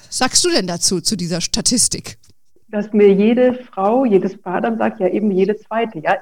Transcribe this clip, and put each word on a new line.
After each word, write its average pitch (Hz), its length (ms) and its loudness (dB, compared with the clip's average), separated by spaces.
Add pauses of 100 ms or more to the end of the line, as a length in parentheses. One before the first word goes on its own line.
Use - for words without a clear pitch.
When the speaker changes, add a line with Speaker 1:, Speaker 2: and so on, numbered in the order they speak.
(100)
Speaker 1:
sagst - 340 0
du 349 60 0
denn 254 160 0
dazu, 175 340 -2
zu 208 160 -4
dieser 170 240 -4
Statistik? - 800 -4 (520)
Speaker 2:
Dass 208 220 -6
mir 208 220 6
jede 240 400 4
Frau, 226 500 -2
jedes 196 320 0
Paar 185 240 -6
dann 226 160 -2
sagt, 220 240 -4
ja 185 80 0
eben 208 220 0
jede 190 260 0
zweite, 226 440 -6
ja, 170 220 0